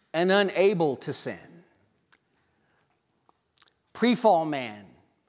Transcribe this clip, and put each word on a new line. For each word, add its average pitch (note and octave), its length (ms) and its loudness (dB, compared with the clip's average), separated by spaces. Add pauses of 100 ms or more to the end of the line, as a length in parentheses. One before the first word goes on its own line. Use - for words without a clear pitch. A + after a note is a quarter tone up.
(140)
and F3+ 160 0
unable F3+ 680 2
to - 160 -10
sin. A2 240 -8 (2500)
Pre-fall G#3+ 520 2
man. A#2+ 400 -8 (440)